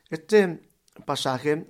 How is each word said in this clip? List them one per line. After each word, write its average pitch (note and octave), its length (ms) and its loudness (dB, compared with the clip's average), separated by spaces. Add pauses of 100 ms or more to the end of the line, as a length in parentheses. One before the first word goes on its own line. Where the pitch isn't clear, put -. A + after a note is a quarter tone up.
Este F3 640 0 (340)
pasaje C#3+ 640 -2